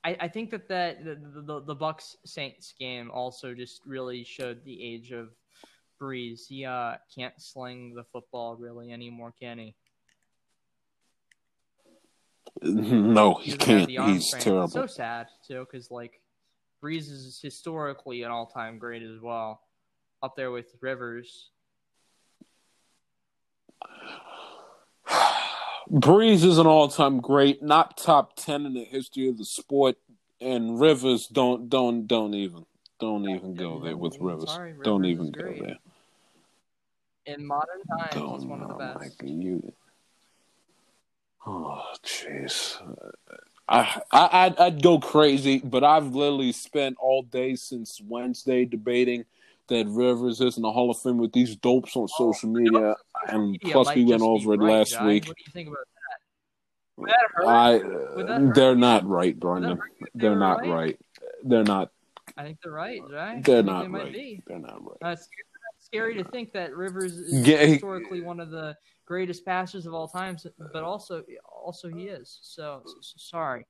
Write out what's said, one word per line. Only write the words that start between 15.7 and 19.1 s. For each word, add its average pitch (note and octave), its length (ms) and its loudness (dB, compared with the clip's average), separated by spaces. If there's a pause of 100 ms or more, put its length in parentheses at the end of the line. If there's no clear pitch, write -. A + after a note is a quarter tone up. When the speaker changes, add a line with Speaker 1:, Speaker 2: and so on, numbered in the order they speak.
Speaker 1:
'cause, B2 180 -20
like, A#2+ 300 -18 (600)
Brees D3+ 300 -10
is C3 320 -18
historically C#3 800 -12
an A#2 80 -10
all-time A2+ 480 -12
great A#2 240 -14
as A2 180 -18